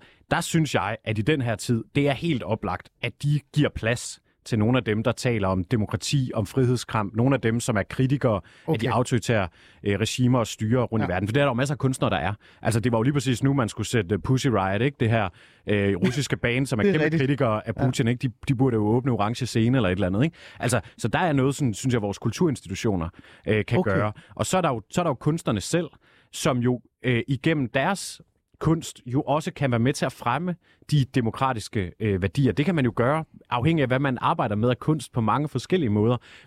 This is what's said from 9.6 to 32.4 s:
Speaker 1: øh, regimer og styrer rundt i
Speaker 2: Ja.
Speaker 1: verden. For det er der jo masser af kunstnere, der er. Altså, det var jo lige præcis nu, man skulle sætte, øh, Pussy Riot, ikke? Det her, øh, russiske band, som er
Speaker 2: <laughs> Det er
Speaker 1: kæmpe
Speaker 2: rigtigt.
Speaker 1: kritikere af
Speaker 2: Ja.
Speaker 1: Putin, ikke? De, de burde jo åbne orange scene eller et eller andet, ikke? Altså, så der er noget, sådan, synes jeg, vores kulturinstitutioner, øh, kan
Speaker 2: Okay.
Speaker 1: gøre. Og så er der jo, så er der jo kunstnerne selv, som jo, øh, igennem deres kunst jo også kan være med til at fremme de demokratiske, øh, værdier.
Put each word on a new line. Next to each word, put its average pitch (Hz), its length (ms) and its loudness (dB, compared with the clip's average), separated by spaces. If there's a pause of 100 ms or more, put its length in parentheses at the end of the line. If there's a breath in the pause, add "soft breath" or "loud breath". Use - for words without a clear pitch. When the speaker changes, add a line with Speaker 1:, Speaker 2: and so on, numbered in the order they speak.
Speaker 1:
øh, 101 160 0
regimer 123 380 2
og 113 80 0
styrer 113 360 0
rundt 107 200 0
i - 60 0
Speaker 2:
Ja. 92 60 -2
Speaker 1:
verden. 95 140 -2
For 110 40 -4
det 139 80 2
er 143 40 4
der 139 60 2
jo 120 40 -2
masser 127 200 0
af 107 40 -6
kunstnere, 131 320 0
der 98 60 0
er. 80 160 -2 (300 soft breath)
Altså, 113 180 2
det 117 120 2
var 113 60 2
jo 110 40 2
lige 135 100 2
præcis 127 300 0
nu, 135 120 2
man 123 140 2
skulle 104 180 -6
sætte, 104 280 0
øh, 92 60 0
Pussy 131 260 0
Riot, 101 360 2
ikke? 139 180 0
Det 113 100 2
her, 110 180 2 (380 soft breath)
øh, 101 300 2
russiske 131 400 0
band, 123 300 0
som 127 120 -2
er 107 40 2
Speaker 2:
<laughs> - 0 -
Det 202 60 4
er 196 40 4
Speaker 1:
kæmpe 151 120 2
Speaker 2:
rigtigt. 160 160 0
Speaker 1:
kritikere 127 480 0
af 113 80 -4
Speaker 2:
Ja. - 80 0
Speaker 1:
Putin, 127 240 0
ikke? 123 200 -2
De, 107 40 -4 (160)
de 139 60 2
burde 123 200 2
jo 110 120 2
åbne 123 260 2
orange 110 340 0
scene 120 320 2
eller 104 100 2
et 90 40 2
eller 95 140 0
andet, 98 180 2
ikke? 165 120 -2 (240 loud breath)
Altså, 123 200 0 (180 loud breath)
så 120 100 -4
der - 100 0
er 170 140 2
noget, 139 220 2
sådan, 123 200 -2
synes 127 180 -2
jeg, 117 100 2
vores 101 160 -4
kulturinstitutioner, 104 880 -2 (400 loud breath)
øh, 107 160 0
kan - 140 0
Speaker 2:
Okay. 107 160 0
Speaker 1:
gøre. 104 180 0 (220 loud breath)
Og - 120 -4
så - 100 -2
er 185 40 2
der 170 80 0
jo, 120 220 -4
så - 100 -2
er - 20 0
der 170 80 0
jo 131 40 -2
kunstnerne 147 460 -2
selv, 170 260 -2 (460 soft breath)
som 135 260 0
jo, 123 220 0 (240)
øh, 120 240 2
igennem 143 400 0
deres 165 520 -4 (400)
kunst 160 460 0
jo 127 160 0
også 156 300 -2
kan 139 180 -2
være 117 100 2
med 127 120 4
til - 140 -4
at 131 60 -4
fremme 165 420 -4 (360 soft breath)
de 147 140 4 (100)
demokratiske, 113 840 -2
øh, 98 220 0
værdier. 117 300 2